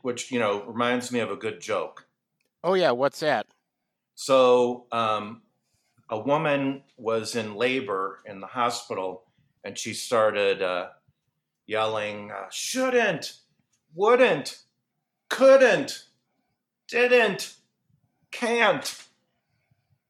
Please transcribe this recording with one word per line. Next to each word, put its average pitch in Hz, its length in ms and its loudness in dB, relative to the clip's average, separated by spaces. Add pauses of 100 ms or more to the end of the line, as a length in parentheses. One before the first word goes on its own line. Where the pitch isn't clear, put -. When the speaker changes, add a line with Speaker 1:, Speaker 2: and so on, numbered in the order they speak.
Speaker 1:
which, 123 320 -6
you 123 40 -2
know, 104 280 0
reminds 120 480 -2
me 120 80 0
of 101 100 -4
a 95 60 -6
good 101 240 -8
joke. 90 440 -6 (560)
Speaker 2:
Oh, 180 120 0
yeah, 170 180 4
what's 131 300 -2
that? 131 260 0 (680)
Speaker 1:
So, 123 760 4
um, 110 520 -4 (640)
a 110 100 -4
woman 139 640 0 (140)
was 113 400 -4
in 107 180 -6
labor 101 720 -4
in 98 160 -16
the 95 60 -14
hospital, 107 760 -6 (400)
and 98 140 -12
she 110 160 -8
started, 101 680 0
uh, 90 280 -4 (760)
yelling, 104 680 -4
uh, 98 200 -12
"Shouldn't, 240 840 -2 (580)
wouldn't, 208 680 2 (640)
couldn't, 247 760 4 (840)
didn't, 240 640 2 (760)
can't." 220 800 0 (1040)